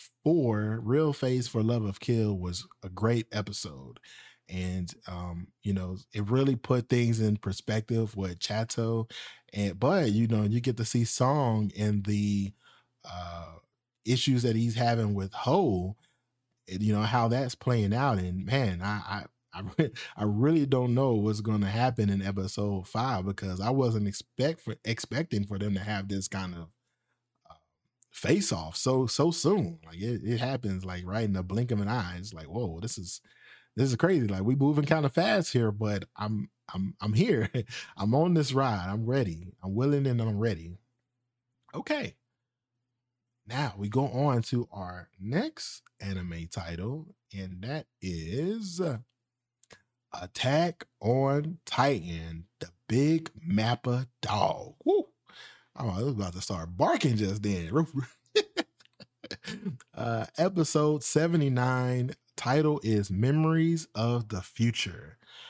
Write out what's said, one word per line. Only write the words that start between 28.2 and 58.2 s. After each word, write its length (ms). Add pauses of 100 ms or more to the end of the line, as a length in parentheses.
off 240
so, 300
so 240
soon. 560
Like, 140
it, 220
it 160
happens, 460
like, 220
right 180
in 80
the 100
blink 280
of 100
an 80
eye. 300
It's 160
like, 120
"Whoa, 340
this 180
is, 240 (520)
this 140
is 80
crazy. 300
Like, 160
we 120
moving 300
kinda 240
fast 440
here, 200
but 320 (120)
I'm, 340 (240)
I'm, 260
I'm 140
here. 340 (260)
<laughs> 220
I'm 180
on 200
this 180
ride. 360
I'm 180
ready. 400 (180)
I'm 100
willing 320
and 140
I'm 180
ready." 340 (1000)
Okay. 420 (1300)
Now 300
we 120
go 180
on 360
to 280
our 380 (100)
next 640 (180)
anime 500
title, 640 (180)
and 280
that 240 (160)
is, 800
uh, 180 (1120)
Attack 720 (160)
on 640
Titan, 800 (160)
the 80 (180)
Big 440 (100)
Mappa 640 (140)
Dog. 540 (100)
Woo! 220 (680)
Oh, 140
I 140
was 100
about 220
to 80
start 340
barking 400
just 260
then. 300
<laughs> 140 (2000)